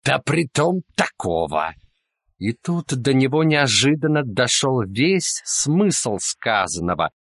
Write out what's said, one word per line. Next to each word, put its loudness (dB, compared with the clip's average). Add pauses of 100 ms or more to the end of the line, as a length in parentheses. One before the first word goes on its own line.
Да 0
притом -2 (120)
такого!» -2 (640)
И -4
тут -6
до -2
него 2
неожиданно 2
дошёл 0
весь 0
смысл 0
сказанного -2 (100)